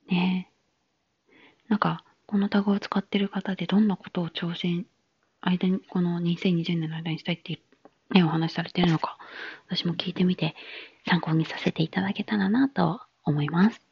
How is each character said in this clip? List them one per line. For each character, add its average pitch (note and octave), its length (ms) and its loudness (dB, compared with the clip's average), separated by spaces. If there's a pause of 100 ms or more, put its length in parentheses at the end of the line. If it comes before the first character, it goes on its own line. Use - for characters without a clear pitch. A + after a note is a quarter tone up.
ね、 F#3 440 0 (1160)
な A3 80 2
ん - 40 0
か、 E3 240 0 (220)
こ G#3 120 -2
の G3+ 120 2
タ G3+ 120 2
グ G3+ 100 0
を G3+ 80 2
使 - 200 -2
っ F#3+ 40 -4
て - 160 -2
る G3+ 100 -2
方 F#3+ 260 -6
で E3+ 100 -6
ど F#3+ 140 2
ん A3 80 6
な F#3 100 0
こ - 120 -18
と F3+ 120 -4
を E3 80 -4
挑 E3+ 260 -6
戦、 F3 300 -2 (560)
間 F3+ 260 0
に、 F#3 120 2
こ - 220 -4
の F3 180 0
二 E3+ 180 0
千 F#3 180 2
二 E3 80 0
十 F3 120 -2
年 D#3+ 140 -2
の D#3+ 60 -8
間 E3 160 -6
に D3+ 80 -4
し - 40 -18
た - 80 -4
い E3 40 -2
っ - 60 -20
て、 - 180 -10 (520)
ね、 F#3 120 8
お D#3+ 60 4
話 D#3+ 220 0
し - 40 -10
さ E3 80 -2
れ - 80 -10
て F3 100 0
る F3 100 4
の D#3+ 80 2
か、 - 180 -6 (500)
私 F3+ 200 -4
も E3 80 -2
聞 F3 160 -6
い - 20 -8
て F#3 100 0
み F3+ 120 2
て D#3 200 -2 (520)
参 F3 140 4
考 D#3+ 100 -2
に D#3+ 140 4
さ - 120 -10
せ - 140 0
て - 100 -4
い D#3+ 80 0
た - 120 -2
だ G3 120 -2
け G#3 100 -6
た G#3+ 140 -2
ら F#3+ 120 2
な C4+ 200 4
と F#3+ 320 0 (220)
思 D3 180 2
い D3 80 0
ま F3+ 220 4
す。 - 100 -18 (100)